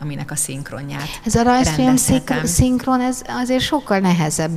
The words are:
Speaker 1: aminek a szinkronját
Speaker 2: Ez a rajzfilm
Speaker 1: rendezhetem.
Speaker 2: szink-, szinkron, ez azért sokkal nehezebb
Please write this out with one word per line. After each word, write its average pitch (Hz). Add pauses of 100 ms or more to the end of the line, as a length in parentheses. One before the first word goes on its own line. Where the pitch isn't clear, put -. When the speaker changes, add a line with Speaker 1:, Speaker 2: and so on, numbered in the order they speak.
Speaker 1:
aminek 143
a 147
szinkronját 143 (160)
Speaker 2:
Ez 226
a 233
rajzfilm 247
Speaker 1:
rendezhetem. 254
Speaker 2:
szink-, 156
szinkron, 254
ez 254
azért 247
sokkal 254
nehezebb 170